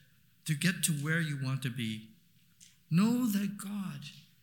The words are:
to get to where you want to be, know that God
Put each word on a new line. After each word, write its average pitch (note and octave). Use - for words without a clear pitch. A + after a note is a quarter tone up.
to D#3
get E3+
to F3
where D#3
you D3
want C3
to C3
be, A2
know A#3
that G3+
God F#3+